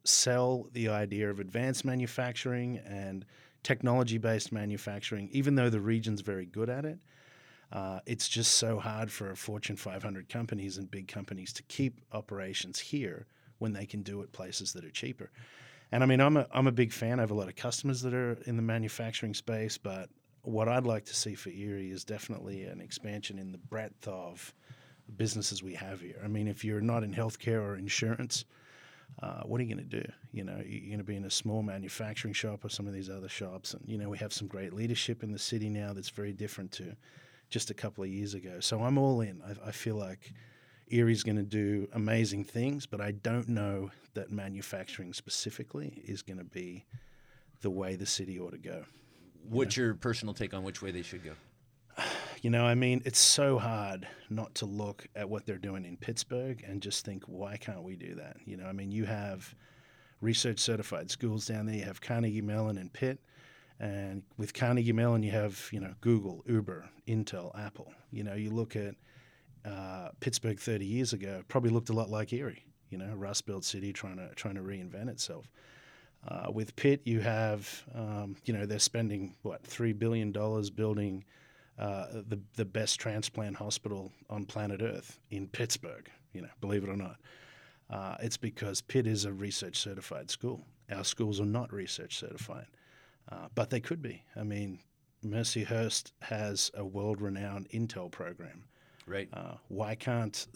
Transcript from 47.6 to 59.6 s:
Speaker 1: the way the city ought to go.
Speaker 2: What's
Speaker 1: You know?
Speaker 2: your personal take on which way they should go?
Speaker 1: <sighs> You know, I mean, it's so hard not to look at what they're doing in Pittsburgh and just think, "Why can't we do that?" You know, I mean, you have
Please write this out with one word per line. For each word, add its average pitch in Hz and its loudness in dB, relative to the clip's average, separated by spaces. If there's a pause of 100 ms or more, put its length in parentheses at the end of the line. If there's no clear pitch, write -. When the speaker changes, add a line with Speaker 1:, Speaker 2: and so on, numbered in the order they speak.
Speaker 1:
the 101 2
way 95 -2
the 95 -4
city 92 -2
ought 87 -6
to 85 -12
go. 82 -10 (640)
Speaker 2:
What's 117 4
Speaker 1:
You 127 4
know? 117 6
Speaker 2:
your 107 0
personal 113 -2
take 101 -2
on 95 -2
which 95 -4
way 95 -4
they 87 -4
should 87 -10
go? 78 -10 (640)
Speaker 1:
<sighs> - -2 (380)
You 117 4
know, 117 8
I 120 8
mean, 127 6
it's 123 2
so 139 8
hard 104 -2 (220)
not 107 -2
to 110 -2
look 101 -4
at 104 -4
what 104 -4
they're 98 -2
doing 95 -4
in 87 -10
Pittsburgh 123 -4
and 98 -2
just 101 -4
think, 95 -6
"Why 98 -8
can't 95 -6
we 92 -8
do 85 -10
that?" 73 -12
You 101 -10
know, 92 -10
I 95 -6
mean, 98 -4
you 107 2
have 98 -4 (640)